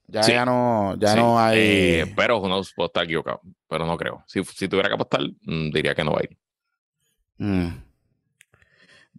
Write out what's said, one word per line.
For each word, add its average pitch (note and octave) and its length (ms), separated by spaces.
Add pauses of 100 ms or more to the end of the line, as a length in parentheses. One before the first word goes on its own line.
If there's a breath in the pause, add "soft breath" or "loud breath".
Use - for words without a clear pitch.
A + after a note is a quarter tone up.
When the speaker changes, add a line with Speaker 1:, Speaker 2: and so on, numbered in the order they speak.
Speaker 1:
Ya, G#2+ 160
Speaker 2:
Sí. A2+ 100
Speaker 1:
ya B2 120
no, A#2+ 540
ya G#2 140
Speaker 2:
Sí. A2 60
Speaker 1:
no A#2 200
hay A2+ 220
Speaker 2:
Eh, F#2 560
pero A2 220
who F#2+ 80
knows, F#2+ 280
puedo F2 140
estar F2 160
equivocado. D#2+ 360 (280)
Pero D#2+ 180
no E2 100
creo. - 300
Si, - 180
si - 240
tuviera G2 200
que G#2 60
apostar, C3 260 (220)
mm, D#2+ 280
diría D2 240
que E2 80
no D2+ 100
va - 80
a - 40
ir. - 140 (1000)
Speaker 1:
Mm. F#2+ 320 (1500 soft breath)